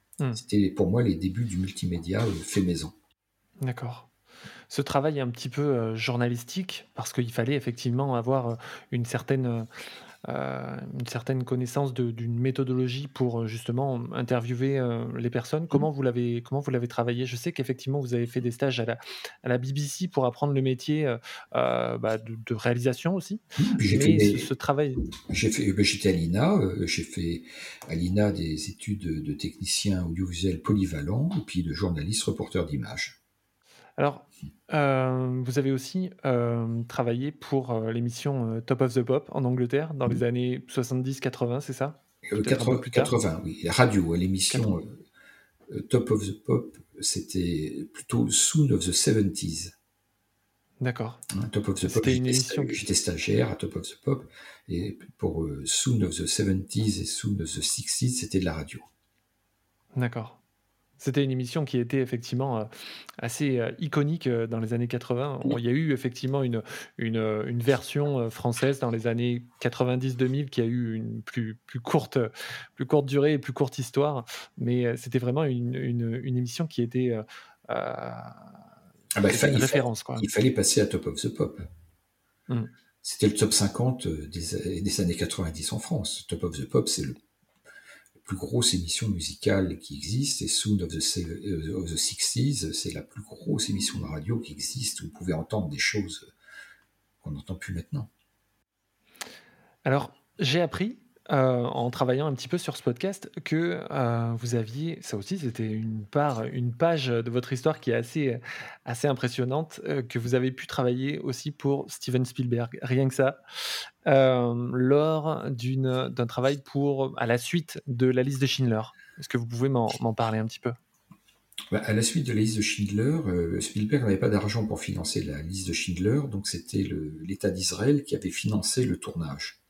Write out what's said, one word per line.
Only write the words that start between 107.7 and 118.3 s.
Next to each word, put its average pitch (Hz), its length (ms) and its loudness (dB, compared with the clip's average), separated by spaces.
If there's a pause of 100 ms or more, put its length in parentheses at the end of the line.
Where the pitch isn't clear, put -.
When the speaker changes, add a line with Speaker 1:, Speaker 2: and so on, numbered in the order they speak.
Speaker 1:
qui 123 120 0
est 113 40 4
assez, 120 420 0 (480)
assez 120 220 0
impressionnante, 131 800 0
euh, 143 160 0
que 117 180 -4
vous 120 160 2
avez 127 160 4
pu - 160 -10
travailler 131 520 0
aussi 139 320 -6
pour 139 380 0
Steven 127 360 0
Spielberg, 120 560 -2
rien 131 260 4
que 131 60 0
ça, 135 280 2 (680)
euh, 123 640 6
lors 151 800 4
d'une, 127 580 0
d'un 123 180 0
travail 135 360 2
pour, 139 540 0
à 120 100 0
la 120 100 6
suite - 500 -4
de 127 200 4
La 127 160 6
Liste 135 180 0